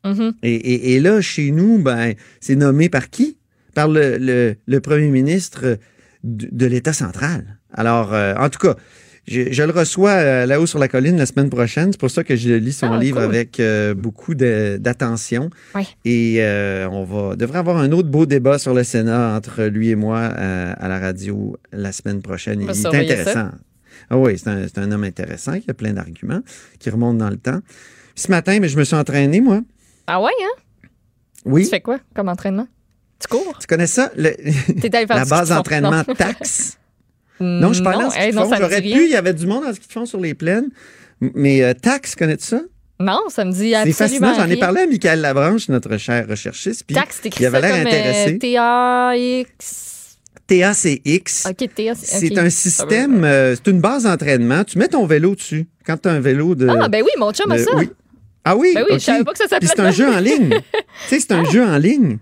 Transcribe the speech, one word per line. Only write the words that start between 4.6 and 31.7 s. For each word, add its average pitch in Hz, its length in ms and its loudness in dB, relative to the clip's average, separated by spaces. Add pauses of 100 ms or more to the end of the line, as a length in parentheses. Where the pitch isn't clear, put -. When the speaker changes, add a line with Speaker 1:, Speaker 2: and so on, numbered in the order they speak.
Speaker 2:
le 135 160 2
premier 151 280 2
ministre 131 680 0 (460)
de, 110 280 -8
de 123 140 0
l'État 127 280 0
central. 143 640 -6 (160)
Alors, 113 400 0
euh, 101 220 0
en 139 140 0
tout - 100 -8
cas, 165 160 2 (520)
je, 127 240 -2
je 127 100 0
le 156 100 2
reçois, 180 400 2
euh, 135 360 2
là-haut 147 180 2
sur 156 140 -4
la 135 80 2
colline 135 300 2
la 135 100 2
semaine 135 240 0
prochaine. 131 400 0
C'est - 80 -6
pour 127 100 0
ça - 140 -2
que 143 120 0
je 117 180 0
lis 117 200 0
son 117 200 -2
Speaker 1:
Ah, 113 40 0
Speaker 2:
livre 127 200 0
Speaker 1:
cool. 117 80 0
Speaker 2:
avec, 113 340 -2
euh, 107 340 0
beaucoup 107 400 -6
de, 107 460 0
d'attention. 120 720 -4 (240)
Speaker 1:
Ouais. 196 100 -4 (180)
Speaker 2:
Et, 117 360 0
euh, 101 500 -2
on 95 140 -6
va, 98 320 -6
devrait 123 240 -4
avoir 175 180 0
un 143 140 2
autre 170 180 2
beau 156 160 4
débat 139 320 2
sur 135 160 -2
le 123 100 2
Sénat 113 540 0
entre 110 280 -4
lui 110 240 0
et 110 60 2
moi, 107 220 -2 (180)
euh, 92 400 -4
à 92 120 -10
la 92 100 -4
radio 101 600 -6 (140)
la 98 200 -8
semaine 98 320 -8
prochaine. 101 400 -6
Speaker 1:
On - 20 -4
va 98 80 -6
Speaker 2:
Il 98 40 -4
est 104 40 -4
Speaker 1:
surveiller 156 280 0
ça. 113 120 0
Speaker 2:
intéressant. 98 280 -2 (600)
Ah 123 80 0
oui, 127 220 4
c'est - 100 -8
un, 98 140 -4
c'est 90 160 -8
un 101 120 -4
homme 104 120 -2
intéressant 95 560 -8
qui - 100 -10
a 117 60 -6
plein 107 180 -6
d'arguments, 92 480 -8 (380)
qui - 100 -6
remonte 117 300 0
dans 107 100 -2
le 98 80 -6
temps. 147 220 -4 (560)
Ce - 160 -4
matin, 185 280 2
mais 185 80 0
je 143 120 -2
me 151 40 2
suis 165 120 0
entraîné, 143 460 2
moi. 226 200 2 (460)
Speaker 1:
Ah 180 140 -2
ouais, 262 100 0 (100)
hein ? - 480 -10 (560)
Speaker 2:
Oui. 156 200 4
Speaker 1:
Tu - 40 -2
fais 190 120 -2